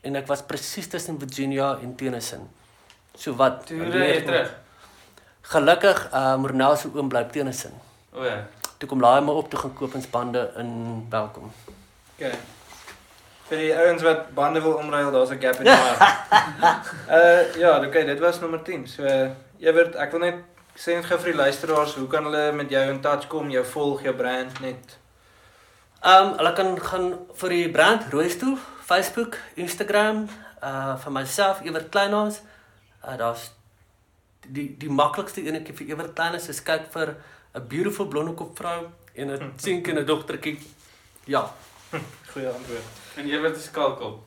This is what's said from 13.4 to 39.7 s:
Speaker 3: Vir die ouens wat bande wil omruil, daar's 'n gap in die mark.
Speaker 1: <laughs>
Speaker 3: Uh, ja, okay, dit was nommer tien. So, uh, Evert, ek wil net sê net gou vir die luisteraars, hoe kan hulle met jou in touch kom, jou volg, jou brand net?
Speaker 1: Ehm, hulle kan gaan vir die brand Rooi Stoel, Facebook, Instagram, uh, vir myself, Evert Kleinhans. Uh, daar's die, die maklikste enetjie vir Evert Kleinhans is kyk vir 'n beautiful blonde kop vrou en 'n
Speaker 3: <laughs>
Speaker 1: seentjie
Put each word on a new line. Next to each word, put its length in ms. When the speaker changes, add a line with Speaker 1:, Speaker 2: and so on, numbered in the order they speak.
Speaker 3:
Vir 80
die 180
ouens 280
wat 320
bande 260
wil 160
omruil, 340
daar's 200
'n 100
gap 140
in 80
die 100
mark. 260
Speaker 1:
<laughs> 480
Speaker 3:
Uh, 480
ja, 280
okay, 200
dit 140
was 200
nommer 220
tien. 260
So, 160
uh, 260
Evert, 360
ek 160
wil 80
net 160
sê 200
net 100
gou 120
vir 140
die 100
luisteraars, 540
hoe 120
kan 160
hulle 280
met 180
jou 200
in 120
touch 260
kom, 220
jou 160
volg, 380
jou 120
brand 460
net? 360
Speaker 1:
Ehm, 340
hulle 160
kan 280
gaan 260
vir 160
die 220
brand 320
Rooi 160
Stoel, 280
Facebook, 520
Instagram, 720
uh, 340
vir 140
myself, 540
Evert 240
Kleinhans. 520
Uh, 140
daar's 340
die, 300
die 120
maklikste 540
enetjie 320
vir 200
Evert 200
Kleinhans 340
is 140
kyk 300
vir 220
'n 120
beautiful 380
blonde 300
kop 220
vrou 280
en 160
'n 240
Speaker 3:
<laughs> 80
Speaker 1:
seentjie 320